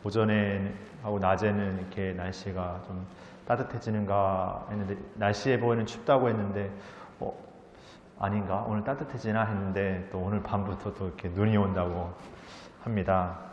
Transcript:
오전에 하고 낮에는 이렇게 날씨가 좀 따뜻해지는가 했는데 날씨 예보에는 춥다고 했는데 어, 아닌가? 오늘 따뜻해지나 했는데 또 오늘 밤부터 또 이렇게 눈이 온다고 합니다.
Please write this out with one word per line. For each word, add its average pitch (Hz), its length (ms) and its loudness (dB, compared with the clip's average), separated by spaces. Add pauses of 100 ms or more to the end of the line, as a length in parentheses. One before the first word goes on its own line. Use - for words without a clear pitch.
오전에 101 680 2 (300)
하고 107 160 -2
낮에는 95 600 2
이렇게 95 340 -4
날씨가 90 720 -6
좀 92 180 -8 (440)
따뜻해지는가 98 1200 0
했는데 101 260 -4 (200)
날씨 104 340 2
예보에는 117 380 4
춥다고 127 420 4
했는데 101 400 0 (500)
어, - 140 -6 (880)
아닌가? 101 480 0
오늘 107 160 0
따뜻해지나 113 600 0
했는데 95 680 0
또 92 80 -4
오늘 95 240 0
밤부터 95 500 -2
또 95 140 -4
이렇게 87 220 -6
눈이 104 280 4
온다고 90 560 2 (720)
합니다. 92 560 2 (140)